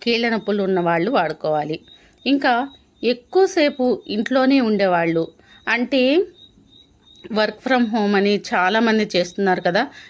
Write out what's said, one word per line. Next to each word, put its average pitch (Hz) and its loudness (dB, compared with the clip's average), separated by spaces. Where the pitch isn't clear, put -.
కీళ్ళ 233 0
నొప్పులు 208 -2
ఉన్న 190 0
వాళ్ళు 170 0
వాడుకోవాలి. 156 -2
ఇంకా 269 0
ఎక్కువసేపు 285 0
ఇంట్లోనే 262 2
ఉండేవాళ్ళు, 180 0
అంటే 254 2
work 214 -2
from 247 2
home 208 0
అని 202 2
చాలామంది 214 2
చేస్తున్నారు 180 0
కదా, 190 0